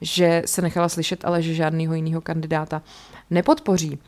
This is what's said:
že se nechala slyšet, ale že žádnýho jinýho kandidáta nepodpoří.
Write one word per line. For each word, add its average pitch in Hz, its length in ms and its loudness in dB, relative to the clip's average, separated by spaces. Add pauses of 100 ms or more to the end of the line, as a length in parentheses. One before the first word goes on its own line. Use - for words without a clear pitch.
že 170 460 4
se - 160 -2
nechala 170 260 0
slyšet, 170 360 -4
ale 170 180 0
že 165 120 -2
žádnýho 160 400 0
jinýho 160 260 -2
kandidáta 160 640 -4 (480)
nepodpoří. 175 760 2